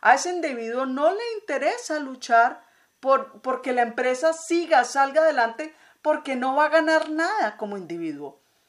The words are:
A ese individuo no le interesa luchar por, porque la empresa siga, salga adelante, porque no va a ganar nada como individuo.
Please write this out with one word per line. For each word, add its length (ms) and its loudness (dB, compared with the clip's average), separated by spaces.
A 140 6
ese 140 0
individuo 560 -4
no 260 0
le 120 -4
interesa 600 -4
luchar 640 0
por, 420 0
porque 320 -4
la 100 2
empresa 500 0
siga, 500 2
salga 380 0
adelante, 540 0
porque 340 -2
no 200 -2
va 100 4
a 40 2
ganar 400 2
nada 480 -2
como 200 -8
individuo. 640 -10